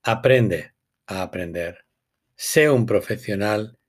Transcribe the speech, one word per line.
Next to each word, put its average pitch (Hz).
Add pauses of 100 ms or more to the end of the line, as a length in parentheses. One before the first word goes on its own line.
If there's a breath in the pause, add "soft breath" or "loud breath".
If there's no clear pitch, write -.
aprende 113 (340)
a 95
aprender, 87 (520)
sé 151
un 120
profesional 107 (100)